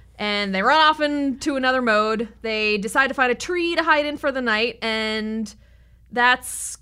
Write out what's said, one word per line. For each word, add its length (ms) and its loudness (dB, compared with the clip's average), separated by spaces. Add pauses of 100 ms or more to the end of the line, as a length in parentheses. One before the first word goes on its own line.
(180)
And 360 -4
they 60 0
run 220 4
off 180 4
into 560 -2
another 240 2
mode. 480 0 (140)
They 340 0
decide 320 0
to 60 -4
find 180 2
a 20 2
tree 400 -2
to 80 0
hide 220 4
in 140 -4
for 120 -2
the 120 -4
night, 400 0
and 680 -4 (600)
that's 680 0